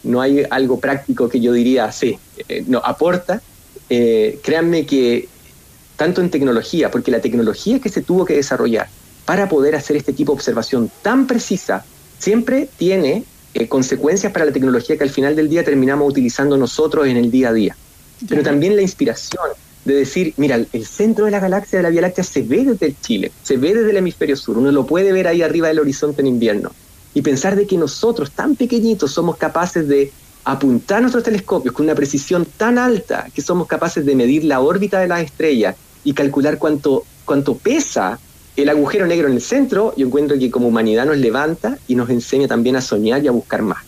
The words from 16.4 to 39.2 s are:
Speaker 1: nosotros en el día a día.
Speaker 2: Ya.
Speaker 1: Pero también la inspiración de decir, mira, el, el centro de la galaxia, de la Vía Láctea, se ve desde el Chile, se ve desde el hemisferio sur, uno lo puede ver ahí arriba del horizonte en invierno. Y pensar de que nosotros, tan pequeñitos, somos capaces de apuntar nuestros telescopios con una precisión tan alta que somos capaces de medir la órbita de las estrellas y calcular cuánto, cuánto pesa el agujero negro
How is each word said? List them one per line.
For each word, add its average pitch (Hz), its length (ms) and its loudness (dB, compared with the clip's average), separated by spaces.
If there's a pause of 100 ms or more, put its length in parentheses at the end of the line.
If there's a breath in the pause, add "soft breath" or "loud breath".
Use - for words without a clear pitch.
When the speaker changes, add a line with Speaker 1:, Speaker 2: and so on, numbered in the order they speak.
Speaker 1:
nosotros 143 500 2
en 123 100 2
el 120 140 2
día 127 180 2
a 113 40 2
día. 110 240 0 (440)
Speaker 2:
Ya. 220 80 -12
Speaker 1:
Pero 143 140 2
también 156 320 2
la 196 60 4
inspiración 185 640 -4 (420)
de 135 100 0
decir, 151 420 0
mira, 139 180 0
el, 117 180 0
el 110 120 -6
centro 208 400 0
de 208 60 0
la 202 80 0
galaxia, 190 400 -2
de 180 40 2
la 165 60 0
Vía 170 120 2
Láctea, 180 220 -2
se - 180 -4
ve 139 240 0
desde 226 220 0
el 143 140 -2
Chile, 98 300 -4 (120)
se 135 140 0
ve 156 160 2
desde 220 180 2
el 202 60 2
hemisferio 156 400 -2
sur, 113 200 -4
uno 139 140 2
lo 135 140 2
puede 180 260 2
ver 185 160 2
ahí 170 140 2
arriba 165 260 0
del 160 120 2
horizonte 143 420 -2
en 135 60 2
invierno. 113 440 0 (420)
Y 147 80 0
pensar 147 340 0
de 202 120 2
que 190 100 0
nosotros, 170 540 -2
tan 247 240 -2
pequeñitos, 226 560 0
somos 165 260 -2
capaces 165 500 -2
de 139 240 2 (340)
apuntar 143 560 0
nuestros 240 220 2
telescopios 190 500 -2
con 151 120 -2
una 156 100 2
precisión 143 500 -2 (120)
tan 240 200 0
alta 247 560 -2
que 143 80 -8
somos 175 260 -2
capaces 165 380 -2
de 139 100 2
medir 131 300 2
la 139 160 2
órbita 190 380 0
de 180 80 2
las 170 140 -2
estrellas 143 540 0 (280)
y 143 100 0
calcular 143 440 0
cuánto, 147 460 0 (220)
cuánto 139 300 0
pesa 131 640 -2 (360)
el 143 140 2
agujero 151 380 2
negro 170 200 2